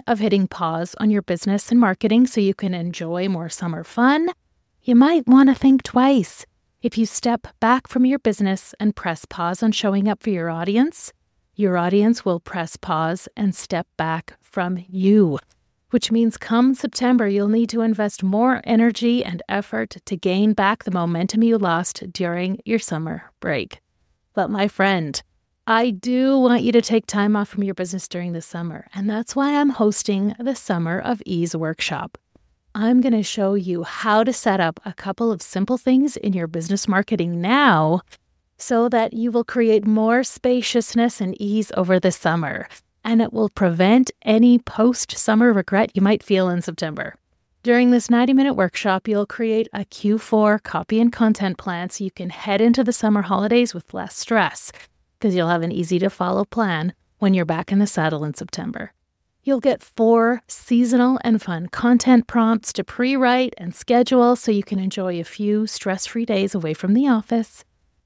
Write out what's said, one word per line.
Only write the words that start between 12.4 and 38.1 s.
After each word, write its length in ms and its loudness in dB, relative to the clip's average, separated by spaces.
pause 580 -4
and 200 -2
step 320 -6
back 460 -6
from 440 -6
you, 520 4
which 220 0
means 260 2
come 380 2
September, 520 0
you'll 200 0
need 220 2
to 120 -2
invest 400 -2
more 420 2
energy 600 2
and 240 -8
effort 560 -6
to 100 -6
gain 380 2
back 300 0
the 80 -4
momentum 500 -2
you 160 4
lost 460 -2
during 500 -4
your 140 -2
summer 600 -8
break. 420 -6
But 160 -2
my 160 -2
friend, 520 -2
I 240 2
do 480 0
want 240 4
you 120 0
to 100 2
take 240 -2
time 280 0
off 140 -2
from 140 -6
your 100 -4
business 340 -8
during 260 -8
the 100 -8
summer, 500 -10
and 160 -4
that's 260 -6
why 200 0
I'm 160 2
hosting 680 -2
the 160 -6
Summer 460 -4
of 260 -6
Ease 300 -4
workshop. 640 -6
I'm 220 4
gonna 240 2
show 300 -2
you 300 -2
how 420 0
to 80 0
set 260 0
up 240 -2
a 80 -10
couple 400 -4
of 100 -6
simple 360 -4
things 400 2
in 160 -2
your 120 -2
business 440 -4
marketing 500 -2
now 640 2